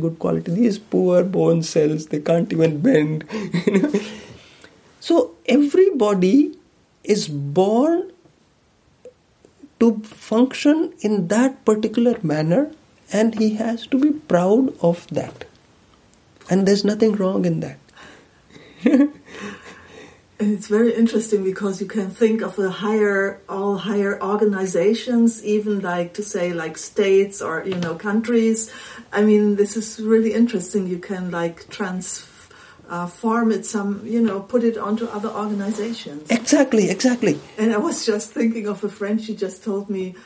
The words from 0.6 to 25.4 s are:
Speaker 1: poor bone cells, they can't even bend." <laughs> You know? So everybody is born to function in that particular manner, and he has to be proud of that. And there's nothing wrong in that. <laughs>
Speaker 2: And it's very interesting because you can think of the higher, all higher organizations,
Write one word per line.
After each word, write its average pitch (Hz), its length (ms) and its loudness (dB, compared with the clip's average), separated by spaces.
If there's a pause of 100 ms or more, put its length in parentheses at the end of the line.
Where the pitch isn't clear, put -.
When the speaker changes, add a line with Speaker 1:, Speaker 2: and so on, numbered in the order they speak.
Speaker 1:
poor 180 460 2 (140)
bone 165 260 2
cells, 156 480 0
they 151 80 -2
can't 170 340 0
even 160 280 2
bend." 156 440 2 (200)
<laughs> 175 200 -4
You 202 140 4
know? 294 120 0 (1080)
So - 180 2 (400)
everybody 269 800 4 (640)
is 208 240 0
born 202 840 0 (1700)
to 233 100 6 (380)
function 294 720 2
in 208 320 0
that 262 320 2
particular 226 500 2 (200)
manner, 165 280 2 (480)
and 220 300 2
he 214 140 0
has 226 320 -6
to 262 180 0
be 302 60 4 (240)
proud 208 360 4 (200)
of - 160 -6 (120)
that. - 300 -12 (1000)
And 190 160 2
there's 202 180 2
nothing 214 280 2 (100)
wrong 190 220 0
in 165 160 0
that. 139 180 -12 (1040)
<laughs> 285 260 6 (1300)
Speaker 2:
And 208 120 2
it's 196 160 -4
very 226 260 4
interesting 214 500 2
because 190 360 -4
you 196 80 -6
can 190 220 -4
think 220 320 2
of - 160 -6
the 190 120 0
higher, 196 760 0
all 202 300 -2
higher 202 440 -2
organizations, 208 1200 0